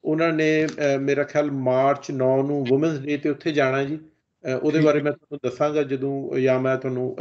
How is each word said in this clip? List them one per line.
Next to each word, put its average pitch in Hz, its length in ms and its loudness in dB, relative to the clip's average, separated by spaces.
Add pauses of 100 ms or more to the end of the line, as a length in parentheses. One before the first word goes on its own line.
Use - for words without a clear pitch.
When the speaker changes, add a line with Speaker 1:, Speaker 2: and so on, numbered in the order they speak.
Speaker 1:
ਉਹਨਾਂ 160 280 0
ਨੇ, 156 340 2
ਅ, 143 320 0
ਮੇਰਾ 139 240 0
ਖਿਆਲ 147 280 -2
ਮਾਰਚ 135 600 0
ਨੌ 131 320 2
ਨੂੰ 143 220 -2
women's 143 360 2
day 143 160 -4
ਤੇ 147 120 -4
ਉੱਥੇ 147 240 -2
ਜਾਣਾ 139 320 2
ਜੀ। 147 120 -4
ਅ, - 640 -8
ਉਹਦੇ 151 160 2
Speaker 2:
ਠੀਕ 151 80 6
Speaker 1:
ਬਾਰੇ 151 120 6
Speaker 2:
ਹੈ। 139 60 -2
Speaker 1:
ਮੈਂ 147 80 0
ਤੁਹਾਨੂੰ 143 380 -8
ਦੱਸਾਂਗਾ 151 320 0
ਜਦੋਂ, 135 560 -4
ਜਾਂ 131 220 4
ਮੈਂ 131 160 0
ਤੁਹਾਨੂੰ, 127 440 -4